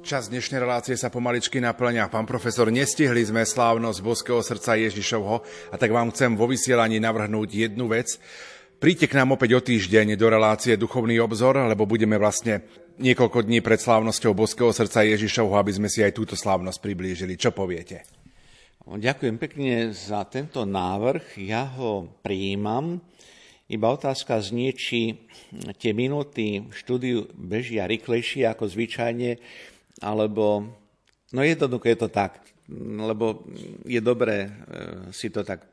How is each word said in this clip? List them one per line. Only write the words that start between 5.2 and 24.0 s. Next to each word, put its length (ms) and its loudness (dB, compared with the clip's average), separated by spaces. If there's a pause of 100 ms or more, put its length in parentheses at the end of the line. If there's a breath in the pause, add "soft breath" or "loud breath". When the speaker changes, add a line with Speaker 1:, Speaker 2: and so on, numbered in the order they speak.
Speaker 1:
a 80 -10
tak 80 4
vám 240 2
chcem 240 2
vo 160 2
vysielaní 480 2
navrhnúť 480 0 (240)
jednu 160 -4
vec. 320 -2 (560 loud breath)
Príďte 320 4
k 80 -4
nám 240 4
opäť 160 6
o 80 4
týždeň 560 4
do 80 6
relácie 480 4
Duchovný 480 0
obzor, 400 2
lebo 240 2
budeme 320 2
vlastne 400 0 (400 loud breath)
niekoľko 480 4
dní 160 2
pred 160 4
slávnosťou 560 2
Božského 400 2
srdca 320 4
Ježišovho, 480 2
aby 240 2
sme 80 0
si 160 0
aj 80 4
túto 240 -6
slávnosť 480 -2
priblížili. 560 -6
Čo 160 0
poviete? 480 -8 (800 soft breath)
Speaker 2:
Ďakujem 560 -4
pekne 560 -2
za 320 -6
tento 400 -6
návrh. 720 -2
Ja 400 -6
ho 400 -6
prijímam. 800 -4 (720 soft breath)
Iba 160 0
otázka 560 -2